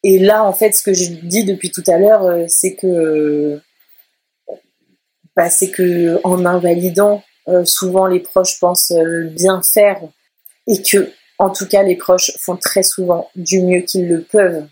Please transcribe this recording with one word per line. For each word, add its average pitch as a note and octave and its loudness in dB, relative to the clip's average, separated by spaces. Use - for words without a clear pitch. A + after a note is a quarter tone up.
Et F#3+ 6
là, G#3+ 4
en F#3+ 0
fait, G#3 2
ce - 0
que G3 0
je F3 -2
dis E3+ -4
depuis F#3 -4
tout F3 -10
à E3+ 4
l'heure, G3+ 4
euh, F3 0
c'est F#3+ -2
que, F#3+ -4
euh, D3+ 0
bah, E3+ 0
c'est F#3 -2
que F3 0
en F3+ 0
invalidant, F3+ 0
euh, F3+ 2
souvent F#3 0
les F3+ 0
proches - -2
pensent, F3+ 0
euh, E3 0
bien F3+ 0
faire G3+ 2
et G3 0
que, - 0
en G3 2
tout F#3+ -8
cas, G3 2
les F#3+ 2
proches - 0
font F3 -8
très - -2
souvent F3 -2
du F#3 -2
mieux F3+ 2
qu'ils F3+ -4
le E3 0
peuvent E3+ 0